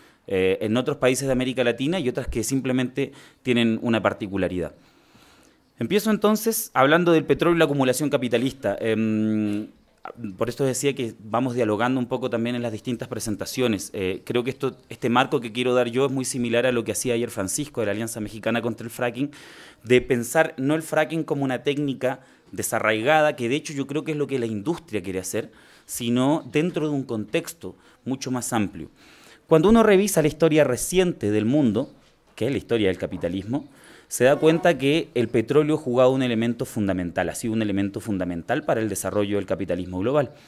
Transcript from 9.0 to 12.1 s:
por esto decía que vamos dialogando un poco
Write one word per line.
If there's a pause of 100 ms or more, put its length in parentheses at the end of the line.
por
esto
decía
que
vamos
dialogando
un
poco